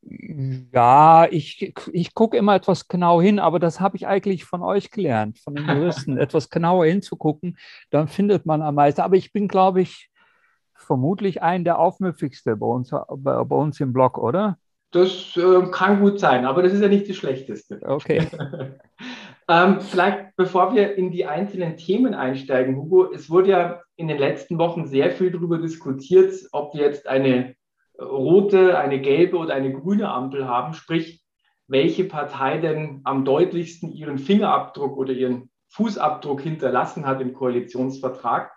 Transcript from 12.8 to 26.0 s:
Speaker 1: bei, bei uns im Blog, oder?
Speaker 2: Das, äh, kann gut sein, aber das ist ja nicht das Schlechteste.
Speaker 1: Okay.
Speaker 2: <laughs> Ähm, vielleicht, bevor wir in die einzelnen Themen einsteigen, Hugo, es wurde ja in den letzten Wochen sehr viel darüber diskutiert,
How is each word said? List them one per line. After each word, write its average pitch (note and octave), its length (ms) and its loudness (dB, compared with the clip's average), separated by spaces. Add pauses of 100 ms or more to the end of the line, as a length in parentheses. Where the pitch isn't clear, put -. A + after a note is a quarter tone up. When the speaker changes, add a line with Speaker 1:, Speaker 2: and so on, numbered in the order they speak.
Speaker 1:
bei, C3+ 520 -4
bei C3+ 140 -2
uns D3 240 -2
im C3 140 -2
Blog, B2+ 240 2
oder? F3+ 400 -2 (320)
Speaker 2:
Das, - 460 0
äh, F3+ 260 6 (100)
kann G3 280 2
gut G3+ 200 4
sein, B2+ 240 2
aber C3+ 180 0
das F#3 120 4
ist G3+ 80 2
ja G3+ 60 4
nicht G3 200 2
das F#3 80 -8
Schlechteste. - 680 -10
Speaker 1:
Okay. D3+ 480 -2
Speaker 2:
<laughs> C3+ 460 -14 (720)
Ähm, F3+ 320 4
vielleicht, F#3+ 540 2
bevor - 400 0
wir G3+ 220 2
in F3+ 160 -4
die F3 120 -4
einzelnen E3+ 520 -6
Themen A3 380 -2
einsteigen, C3 600 -2
Hugo, F3+ 360 2
es - 180 -16
wurde F#3+ 200 4
ja F3 300 0 (140)
in D#3+ 140 -8
den D3 100 -4
letzten D3+ 400 -4
Wochen E3 280 -2
sehr C#3 260 0
viel F#3 180 -2
darüber E3+ 280 -4
diskutiert, E3 760 0 (160)